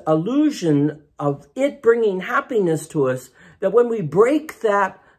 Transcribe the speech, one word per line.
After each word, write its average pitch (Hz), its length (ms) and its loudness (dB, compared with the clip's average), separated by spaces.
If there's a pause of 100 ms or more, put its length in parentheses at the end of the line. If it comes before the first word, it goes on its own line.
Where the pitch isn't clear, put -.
illusion 160 960 0 (160)
of 143 280 -4 (100)
it 285 260 -4
bringing 220 380 2
happiness 196 640 -2
to 139 220 -2
us, 123 220 -6 (280)
that 190 140 -2
when 240 160 4
we 226 120 -4
break 226 600 0
that, 202 420 0 (160)